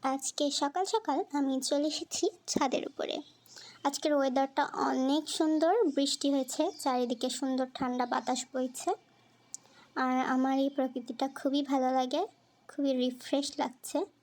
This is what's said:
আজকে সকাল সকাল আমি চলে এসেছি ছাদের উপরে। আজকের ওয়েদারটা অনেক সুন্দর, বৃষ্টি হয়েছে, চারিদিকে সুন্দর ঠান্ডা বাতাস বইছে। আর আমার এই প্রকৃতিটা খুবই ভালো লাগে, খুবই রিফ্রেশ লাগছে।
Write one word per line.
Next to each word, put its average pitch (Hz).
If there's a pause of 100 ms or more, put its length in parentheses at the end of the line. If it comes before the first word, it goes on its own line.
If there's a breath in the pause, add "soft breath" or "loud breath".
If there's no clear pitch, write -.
আজকে 277
সকাল 294
সকাল 381
আমি 269
চলে 285
এসেছি - (180)
ছাদের -
উপরে। - (640 loud breath)
আজকের 302
ওয়েদারটা 269
অনেক 269
সুন্দর, 320 (200)
বৃষ্টি 277
হয়েছে, 277
চারিদিকে 247
সুন্দর 262
ঠান্ডা 247
বাতাস 254
বইছে। 254 (1040 loud breath)
আর 254
আমার 262
এই 269
প্রকৃতিটা 262
খুবই 277
ভালো 262
লাগে, 262 (400)
খুবই 277
রিফ্রেশ 254
লাগছে। 285 (180)